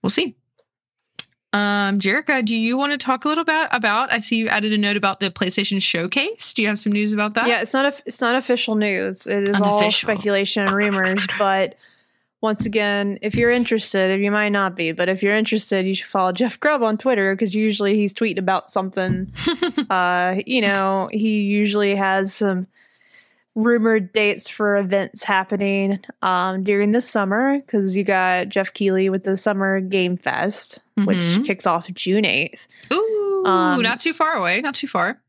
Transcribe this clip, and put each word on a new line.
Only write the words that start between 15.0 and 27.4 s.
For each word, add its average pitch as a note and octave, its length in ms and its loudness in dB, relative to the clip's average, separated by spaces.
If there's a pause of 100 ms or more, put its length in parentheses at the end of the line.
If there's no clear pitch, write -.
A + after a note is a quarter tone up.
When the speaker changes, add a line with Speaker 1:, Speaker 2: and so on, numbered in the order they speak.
Speaker 2:
if F#3+ 160 0
you're G3+ 100 2
interested, G#3 520 0
you F#3+ 100 0
should - 140 -8
follow F#3 240 2
Jeff A3+ 260 -2
Grubb D4 240 2
on G#3+ 140 0
Twitter, G#3 380 0
'cause F#3+ 200 -2
usually G#3 400 0
he's G3+ 180 2
tweeting G#3+ 260 -2
about F#3+ 300 -2
something. F#3+ 680 -2
Speaker 1:
<laughs> - 40 -10 (480)
Speaker 2:
Uh, F3+ 580 2
you B3+ 140 2
know, G3 500 2
he G#3+ 300 2
usually G3+ 540 2
has G3 380 2
some F#3+ 320 0 (880)
rumored A3+ 600 2
dates G#3 360 0
for G3+ 280 0
events G3 460 -2
happening, G3 760 0 (240)
um, F#3 400 0
during G3+ 280 2
the A#3+ 100 2
summer, A#3+ 600 0